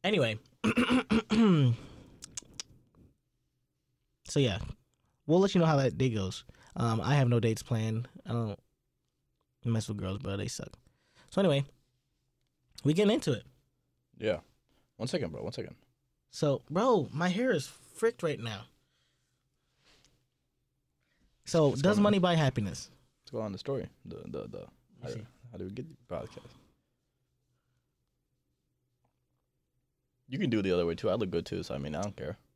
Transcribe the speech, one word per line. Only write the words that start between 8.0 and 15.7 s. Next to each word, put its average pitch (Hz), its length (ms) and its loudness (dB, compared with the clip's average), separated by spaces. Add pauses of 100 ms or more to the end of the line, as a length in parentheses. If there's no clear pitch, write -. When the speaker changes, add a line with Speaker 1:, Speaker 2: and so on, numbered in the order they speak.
Speaker 1:
I 175 80 -8
don't 113 280 -4 (1040)
mess 110 240 0
with 104 80 -6
girls, 95 240 -6
bro. 98 160 -6
They 104 100 -6
suck. - 220 -10 (640)
So, - 100 0
anyway. 143 240 4 (1200)
We 151 100 4
getting 202 180 4
into 160 200 0
it. - 100 -4 (760)
Speaker 2:
Yeah. 101 200 0 (600)
One 113 100 -6
second, 143 240 -4
bro. - 100 -10
One 120 100 -8
second. - 220 -12 (560)